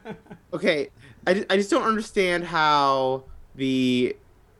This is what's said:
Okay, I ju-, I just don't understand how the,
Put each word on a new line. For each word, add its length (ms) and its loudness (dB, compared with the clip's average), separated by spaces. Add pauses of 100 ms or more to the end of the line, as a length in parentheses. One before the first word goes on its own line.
(540)
Okay, 360 -2 (360)
I 100 2
ju-, 140 -4
I 60 2
just 140 0
don't 140 2
understand 600 -2
how 800 2 (320)
the, 600 0 (440)